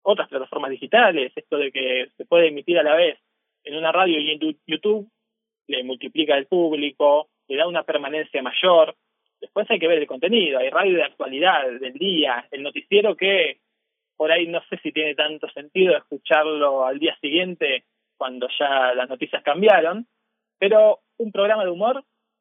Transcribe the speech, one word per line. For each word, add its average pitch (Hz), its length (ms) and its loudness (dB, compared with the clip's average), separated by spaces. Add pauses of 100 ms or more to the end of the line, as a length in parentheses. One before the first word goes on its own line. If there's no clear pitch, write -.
otras 196 260 0
plataformas 135 420 -8
digitales, 165 640 0
esto 151 220 -8
de 143 120 -2
que 131 460 -4
se - 100 -16
puede 170 220 4
emitir 156 320 0
a 151 40 4
la 147 120 2
vez 165 240 2 (460)
en 147 100 -14
una 160 160 -4
radio 170 280 2
y 151 120 -4
en 151 80 -6
tu-, 156 160 -4 (100)
YouTube, 208 440 -4 (580)
le 131 160 -6
multiplica 135 540 -2
el 139 100 -4
público, 151 800 2 (220)
le 135 80 -4
da 160 100 0
una 170 160 -4
permanencia 147 580 -6
mayor. 160 540 4 (460)
Después - 280 -4
hay 214 100 0
que 165 80 0
ver 165 120 4
el 147 80 -4
contenido, 160 520 0
hay 127 100 -2
radio 180 260 2
de 160 80 2
actualidad, 139 640 -2
del 127 240 -10
día, 143 580 -2
el 139 120 -12
noticiero 190 540 0
que 185 420 0 (560)
por 156 160 0
ahí 170 160 2
no 170 220 -4
sé 170 80 -8
si 151 160 -10
tiene 151 200 -2
tanto 151 360 -6
sentido 165 460 0
escucharlo 147 920 0
al 135 140 -2
día 151 200 -4
siguiente 156 640 -2 (340)
cuando 127 300 -8 (100)
ya 135 380 2
las 127 140 -4
noticias 131 340 -8
cambiaron, 185 640 2 (500)
pero 214 440 4 (160)
un 220 160 -8
programa 208 320 0
de 185 40 -2
humor 220 340 -2 (380)